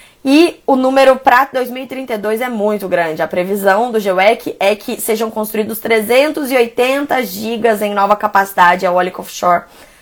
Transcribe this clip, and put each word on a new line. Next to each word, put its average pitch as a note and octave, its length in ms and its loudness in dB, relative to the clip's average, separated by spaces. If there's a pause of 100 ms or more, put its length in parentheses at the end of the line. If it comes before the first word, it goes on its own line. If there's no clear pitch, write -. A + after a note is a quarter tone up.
(240)
e D#4 420 4
o C#4 80 2
número C4 420 4
pra C4 360 2
dois B3+ 180 -4
mil B3+ 140 -10
e - 20 -14
trinta C4 280 -8
e G#3+ 40 -6
dois G#3+ 220 -2
é B3+ 80 -4
muito G#3 400 -2
grande. E3+ 340 -2
A D#3+ 60 -2
previsão G3 640 0
do A3 80 0
gec G3 580 0
é G3 160 2
que G#3 260 -8
sejam A3 300 -4
construídos G#3+ 480 -6
trezentos B3 720 0
e C4+ 60 0
oitenta B3+ 640 0
gigas G#3+ 580 -2
em G#3 140 -4
nova G3+ 220 2
capacidade F#3+ 680 0
eólica F3+ 360 0
offshore. - 440 -2 (380)